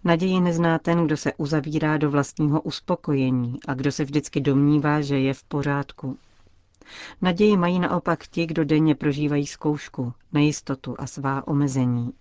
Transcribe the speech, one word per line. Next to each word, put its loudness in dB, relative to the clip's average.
Naději 2
nezná 2
ten, 0
kdo 0
se -4
uzavírá -2
do 0
vlastního 0
uspokojení -2
a -4
kdo -2
se -4
vždycky -2
domnívá, 2
že -2
je 0
v -14
pořádku. -4
Naději 4
mají 2
naopak 0
ti, -4
kdo 0
denně 4
prožívají 0
zkoušku, -6
nejistotu 0
a -8
svá -4
omezení. 0